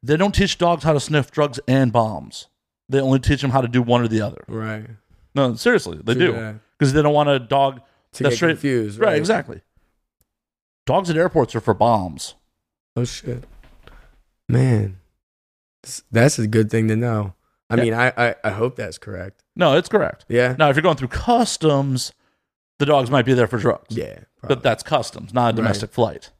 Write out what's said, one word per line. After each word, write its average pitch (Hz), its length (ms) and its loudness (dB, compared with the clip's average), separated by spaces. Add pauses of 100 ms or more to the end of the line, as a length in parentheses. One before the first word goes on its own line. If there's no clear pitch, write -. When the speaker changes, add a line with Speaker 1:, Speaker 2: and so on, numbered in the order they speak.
Speaker 1:
They 143 140 0
don't 196 180 2
teach - 240 0
dogs 170 240 0
how 156 100 2
to 143 60 2
sniff 147 320 0
drugs 147 360 -2
and 127 240 2
bombs. 107 540 -4 (420)
They 135 120 0
only 135 180 2
teach 131 240 0
them 139 80 -2
how 131 120 2
to 123 60 -2
do 123 140 0
one 120 220 2
or 117 40 0
the 110 140 -2
other. - 260 -10
Speaker 2:
Right. 110 380 -10 (480)
Speaker 1:
No, 131 220 0
seriously, 143 480 0
they 110 100 -2
Speaker 2:
True 165 140 2
Speaker 1:
do. 135 60 0
Speaker 2:
that. 110 220 -10 (220)
Speaker 1:
'Cause 135 160 2
they 151 80 4
don't 147 140 2
want 147 140 2
a 139 100 2
dog 135 420 -2 (320)
Speaker 2:
To - 80 -10
Speaker 1:
that's 131 120 2
Speaker 2:
get - 20 0
Speaker 1:
straight 165 160 0
Speaker 2:
confused, 117 480 -2
Speaker 1:
Right, 220 80 2
Speaker 2:
right? 165 100 2
Speaker 1:
exactly. 165 440 -4 (1200)
Dogs 170 240 0
at 156 80 0
airports 160 380 0
are 113 40 0
for 110 140 0
bombs. 98 600 0 (600)
Speaker 2:
Oh, 120 80 -2
shit. 123 420 -10 (1040)
Man. 117 500 0 (840)
S-, - 280 -16
that's 117 280 4
a 110 80 0
good 110 220 2
thing 113 200 0
to 110 60 0
know. 110 380 -2 (360)
I 117 80 -2
Speaker 1:
Yeah. 120 60 2
Speaker 2:
mean, 113 100 0
I, 123 220 2
I, 117 280 0
I 110 80 0
hope 117 240 -2
that's 92 220 -10
correct. 95 460 -14 (120)
Speaker 1:
No, 147 220 4
it's 175 120 -2
correct. - 400 -2
Speaker 2:
Yeah? 123 300 2
Speaker 1:
Now, 151 100 4
if 135 60 4
you're 156 80 2
going 170 140 2
through 131 100 -6
customs, 143 1040 0 (680)
the 139 60 2
dogs 139 240 2
might 131 160 2
be 131 80 4
there 120 140 4
for 123 100 -4
drugs. - 380 -2
Speaker 2:
Yeah, - 240 -10 (220)
Speaker 1:
But 120 60 -16
Speaker 2:
probably. 131 160 -2
Speaker 1:
that's 117 200 0
customs, 117 500 -2
not 123 80 0
a 120 60 2
Speaker 2:
Right. 110 80 0
Speaker 1:
domestic 107 360 -2
flight. - 380 -4 (100)